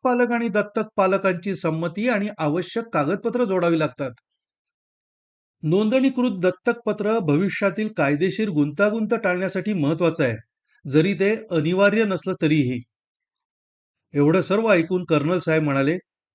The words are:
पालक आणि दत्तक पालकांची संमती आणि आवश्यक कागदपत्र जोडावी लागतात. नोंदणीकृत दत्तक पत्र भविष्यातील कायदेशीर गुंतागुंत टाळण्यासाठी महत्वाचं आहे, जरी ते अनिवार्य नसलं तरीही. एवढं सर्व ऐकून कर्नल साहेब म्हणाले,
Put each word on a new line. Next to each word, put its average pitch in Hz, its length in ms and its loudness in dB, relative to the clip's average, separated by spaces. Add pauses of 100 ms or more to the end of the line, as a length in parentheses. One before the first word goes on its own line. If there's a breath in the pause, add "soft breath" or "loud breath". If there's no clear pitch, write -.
पालक 247 300 2
आणि 233 160 -2
दत्तक 208 340 -2 (140)
पालकांची 190 580 0
संमती 170 540 -4
आणि 202 200 -2 (100)
आवश्यक 160 460 -2
कागदपत्र 202 600 -2
जोडावी 170 340 2
लागतात. 143 320 -4 (1500)
नोंदणीकृत 220 800 0
दत्तक 185 460 0
पत्र 208 320 -2
भविष्यातील 190 800 0
कायदेशीर 165 520 0
गुंतागुंत 202 640 0
टाळण्यासाठी 190 580 -2
महत्वाचं 160 520 0
आहे, 117 120 0 (540)
जरी 160 240 4
ते 196 220 0 (140)
अनिवार्य 185 540 2
नसलं 190 380 -2
तरीही. 135 400 2 (1300)
एवढं 147 260 4
सर्व 214 320 2
ऐकून 180 320 2
कर्नल 156 340 0
साहेब 160 240 0
म्हणाले, 143 360 0 (360)